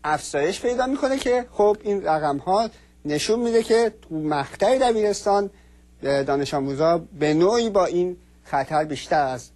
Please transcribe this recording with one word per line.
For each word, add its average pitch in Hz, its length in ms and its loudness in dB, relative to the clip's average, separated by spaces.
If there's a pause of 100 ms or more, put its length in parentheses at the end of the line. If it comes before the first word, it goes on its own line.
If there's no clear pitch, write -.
افزایش 151 580 -2
پیدا 247 240 0
می‌کنه 269 320 -2
که 247 340 0
خب، 208 320 2
این 202 220 -2
رقم‌ها 156 640 0 (360)
نشون 151 340 0
می‌ده 233 240 2
که 226 280 2 (100)
تو 160 140 -12
مقطع 156 640 0
دبیرستان، 208 720 0 (540)
اه، 139 200 0
دانش 139 300 -2
آموزها 147 480 0 (180)
به 151 140 2
نوعی 214 360 2
با 190 160 2
این 180 320 -2 (260)
خطر 151 400 -2
بیشتر 151 420 -2
از 127 300 -8